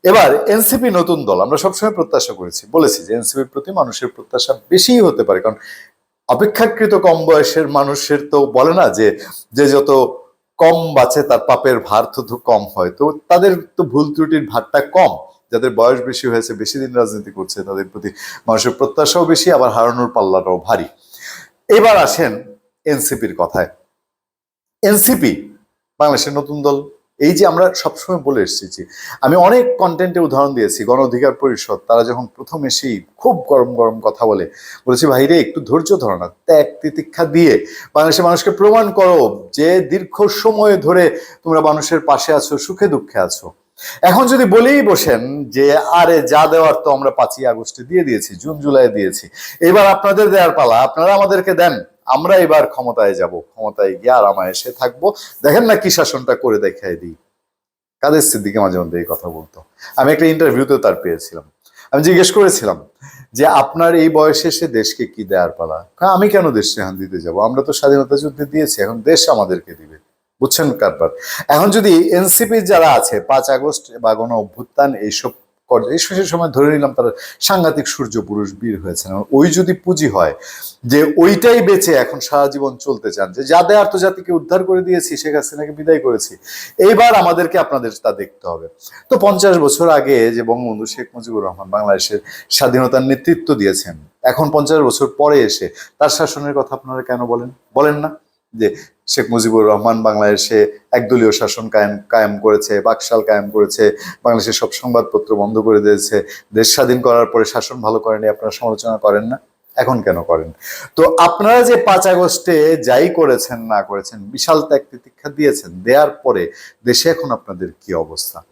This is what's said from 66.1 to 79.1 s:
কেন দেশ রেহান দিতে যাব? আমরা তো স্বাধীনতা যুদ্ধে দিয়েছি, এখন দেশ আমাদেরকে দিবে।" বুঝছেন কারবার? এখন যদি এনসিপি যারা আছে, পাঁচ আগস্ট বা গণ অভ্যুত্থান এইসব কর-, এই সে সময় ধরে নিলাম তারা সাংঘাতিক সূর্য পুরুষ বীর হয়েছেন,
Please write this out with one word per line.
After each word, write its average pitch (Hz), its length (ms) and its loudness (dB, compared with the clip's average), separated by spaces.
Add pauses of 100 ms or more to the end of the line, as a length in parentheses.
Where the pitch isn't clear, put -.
কেন 190 220 2
দেশ 110 280 -2
রেহান 95 180 -8
দিতে 92 240 -10
যাব? 85 180 -6
আমরা 120 240 0
তো - 100 -4
স্বাধীনতা 139 440 2
যুদ্ধে 143 300 -6
দিয়েছি, 143 360 -2
এখন 113 180 -4
দেশ 151 280 2
আমাদেরকে 92 460 -2
দিবে।" 78 220 -20 (440)
বুঝছেন 135 320 0
কারবার? 90 380 -2 (380)
এখন 165 220 4
যদি 185 400 4
এনসিপি 202 500 0
যারা 170 320 4
আছে, 113 280 0
পাঁচ 135 300 0
আগস্ট 131 480 -4
বা 110 160 0
গণ 117 180 -4
অভ্যুত্থান 117 640 -4
এইসব 104 360 -6 (380)
কর-, 120 200 0
এই 156 100 -2
সে 190 260 -2
সময় 165 240 -2
ধরে 143 240 2
নিলাম 143 220 0
তারা 120 160 0 (300)
সাংঘাতিক 165 480 0
সূর্য 110 340 -6
পুরুষ 98 380 -6
বীর 107 200 -6
হয়েছেন, 95 520 -8